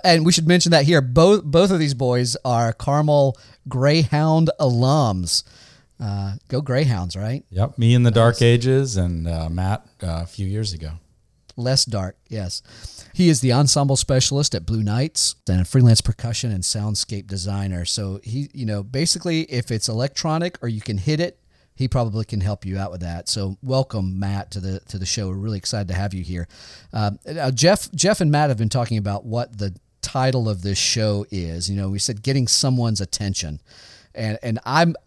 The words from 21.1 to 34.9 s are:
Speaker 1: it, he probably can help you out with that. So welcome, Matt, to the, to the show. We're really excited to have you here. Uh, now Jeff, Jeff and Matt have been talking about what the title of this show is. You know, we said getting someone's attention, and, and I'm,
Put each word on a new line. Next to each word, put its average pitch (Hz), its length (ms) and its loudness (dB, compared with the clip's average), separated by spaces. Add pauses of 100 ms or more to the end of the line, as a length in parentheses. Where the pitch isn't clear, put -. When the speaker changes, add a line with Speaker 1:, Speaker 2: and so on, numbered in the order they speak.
Speaker 1:
it, 175 180 -4 (360)
he 131 140 -2
probably 113 380 -2
can 104 160 -4
help 101 240 -4
you 95 120 -6
out 98 140 -6
with 87 100 -10
that. 85 260 -8
So 98 360 -6
welcome, 113 560 -2
Matt, 98 320 -4
to 101 80 -10
the, 95 200 -6 (100)
to 101 100 -10
the 92 60 -8
show. 98 240 -4
We're 92 60 -6
really 101 220 -6
excited 101 300 -6
to 90 80 -6
have 98 180 -4
you 92 100 -6
here. 85 240 -6 (460)
Uh, 104 180 -2 (140)
now 151 240 -4
Jeff, 160 440 2
Jeff 190 280 2
and 151 100 4
Matt 147 180 4
have 120 80 0
been 113 120 0
talking 117 280 -2
about 101 280 -4
what 117 320 -6
the 98 180 -6 (260)
title 127 460 0
of 98 140 -2
this 98 160 -2
show 104 540 0
is. 87 380 -6
You 101 80 -4
know, 95 120 -4
we 98 80 -4
said 104 240 -4
getting 135 260 0
someone's 117 540 0
attention, 90 600 -6 (520)
and, 110 300 -6
and 127 220 -4
I'm, 160 300 2 (120)